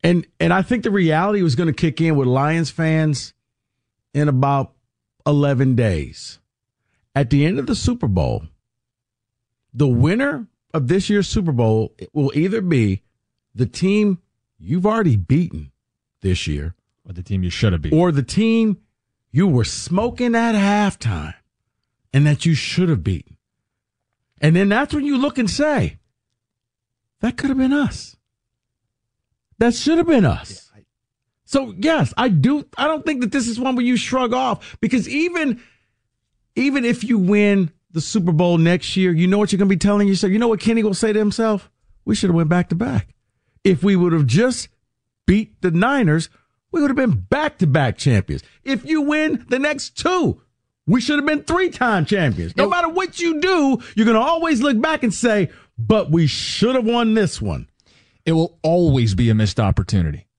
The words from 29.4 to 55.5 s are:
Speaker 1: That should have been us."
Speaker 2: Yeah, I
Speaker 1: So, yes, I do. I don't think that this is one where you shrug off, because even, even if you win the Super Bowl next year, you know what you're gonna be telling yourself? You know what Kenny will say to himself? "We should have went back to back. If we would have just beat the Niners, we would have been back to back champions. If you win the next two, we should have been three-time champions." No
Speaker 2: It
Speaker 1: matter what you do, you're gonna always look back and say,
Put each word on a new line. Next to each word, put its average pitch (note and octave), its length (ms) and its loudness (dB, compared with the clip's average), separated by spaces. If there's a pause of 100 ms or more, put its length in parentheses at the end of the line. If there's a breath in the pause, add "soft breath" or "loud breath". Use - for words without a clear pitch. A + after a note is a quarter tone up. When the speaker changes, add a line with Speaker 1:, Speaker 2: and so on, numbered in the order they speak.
Speaker 1:
That A#3 160 2
should D#4+ 240 0
have E4+ 80 2
been C4+ 180 4
us." - 500 -4
Speaker 2:
Yeah, G#2+ 60 -20
I - 40 -20 (600)
Speaker 1:
So, C4 320 -4
yes, A#3 400 0
I B3+ 120 0
do. A#3+ 380 2 (100)
I C#4 100 -2
don't D#4 180 -4
think D4+ 160 -2
that A3 120 -4
this C4 140 -2
is A#3 140 -6
one C4 160 -2
where B3 80 0
you B3 120 2
shrug B3 360 -2
off, B3+ 480 -4
because A#3 280 -2
even, D#4 520 -4 (920 loud breath)
even C4+ 300 0
if A#3 200 -2
you A#3 140 0
win G3 540 2 (180)
the D#3+ 120 -4
Super F3+ 300 0
Bowl F3 260 2
next E3+ 380 0
year, F#3 140 2
you E3+ 160 2
know G3 120 2
what G#3 140 0
you're G3 60 -2
gonna G3 100 2
be F#3+ 80 2
telling G3+ 320 2
yourself? F#3+ 220 0
You G3+ 80 2
know A#3+ 100 0
what A3 120 0
Kenny A3+ 220 0
will G#3 100 0
say G#3+ 200 -2
to G#3 60 0
himself? G#3+ 520 -2 (340)
"We G#3+ 100 0
should G3+ 140 -2
have E3+ 80 2
went E3 140 2
back F3 200 2
to F3 40 0
back. A#3 400 -4 (500)
If F3+ 180 2
we G3 140 4
would F3 160 2
have D3+ 140 2
just A3 420 0 (580)
beat G#3 360 0
the F3+ 80 2
Niners, F3 580 2 (420)
we E4+ 100 -2
would C#4+ 100 2
have C4 60 0
been A#3+ 220 0
back D4 400 -4
to - 80 2
back C3+ 300 2
champions. G2 460 0 (200 soft breath)
If C4+ 220 -4
you D#4 160 0
win D4+ 480 -2
the B3+ 100 0
next D4 380 -4
two, E4 460 -2 (440)
we A#3 140 4
should D4 160 -2
have C#4+ 100 0
been D4+ 180 -2
three-time C4 600 0
champions." A2+ 500 -2
No - 100 2
Speaker 2:
It - 40 0
Speaker 1:
matter E4+ 220 0
what F4+ 280 -4
you E4 220 -2
do, D#4 380 2 (160 loud breath)
you're G#3+ 120 2
gonna A3 140 4
always D#4+ 400 0
look C4+ 180 2
back D#4 240 -2
and A3+ 120 -2
say, G#3 340 0 (300 loud breath)